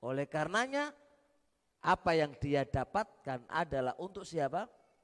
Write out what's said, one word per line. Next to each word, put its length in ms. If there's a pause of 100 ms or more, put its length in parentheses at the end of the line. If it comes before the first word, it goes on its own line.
Oleh 240
karenanya, 640 (880)
apa 320
yang 240
dia 240
dapatkan 880
adalah 480
untuk 240
siapa? 480 (340)